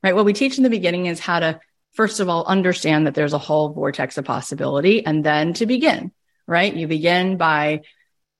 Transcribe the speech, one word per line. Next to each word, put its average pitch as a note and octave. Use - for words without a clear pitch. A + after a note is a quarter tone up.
right? F#3
What G#3
we G#3
teach C4
in C4
the B3
beginning F3+
is E3+
how E3+
to, D#3+
first G#3+
of F#3
all, E3
understand F3
that C#3
there's D3
a C#3+
whole D3+
vortex C#3+
of C#3
possibility, C#3+
and D#3
then D3+
to A3+
begin, B3+
right? F3
You E3
begin F3
by D#3